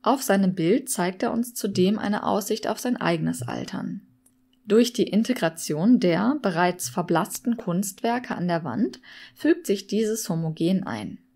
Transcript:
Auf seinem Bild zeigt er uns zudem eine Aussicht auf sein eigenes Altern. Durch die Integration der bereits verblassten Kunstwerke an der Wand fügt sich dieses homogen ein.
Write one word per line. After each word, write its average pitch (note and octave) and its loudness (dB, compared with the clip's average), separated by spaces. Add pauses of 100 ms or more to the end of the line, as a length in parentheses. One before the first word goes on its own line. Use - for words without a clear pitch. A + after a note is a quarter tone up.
Auf C4+ 2
seinem G3 2
Bild F3+ 2
zeigt F#3 -2
er F3+ 0
uns A#3+ -2
zudem G3 0
eine G#3 -2
Aussicht G#3 -2
auf A3 -2
sein B3+ -2
eigenes E3+ 0
Altern. - -8 (640)
Durch A#3+ 4
die G3 2
Integration G3 2
der F#3 2
bereits F3+ 0
verblassten F3+ -2
Kunstwerke A3 -4
an F3 -4
der E3+ 0
Wand E3 -2 (340)
fügt E4+ 0
sich G3+ -2
dieses A3 -2
homogen E3 0
ein. G2 -8 (160)